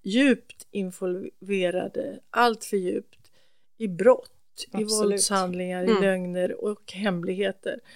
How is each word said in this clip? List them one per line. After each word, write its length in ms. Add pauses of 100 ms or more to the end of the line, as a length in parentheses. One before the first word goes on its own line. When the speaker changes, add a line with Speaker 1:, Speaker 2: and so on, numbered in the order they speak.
Speaker 1:
djupt 680
involverade, 1500 (100)
allt 360
för 120
djupt, 540 (460)
i 100
brott, 440 (320)
i 80
Speaker 2:
Absolut. 200 (200)
Speaker 1:
våldshandlingar, 720
i 80
Speaker 2:
Mm. 120
Speaker 1:
lögner 640
och 280
hemligheter. 840 (160)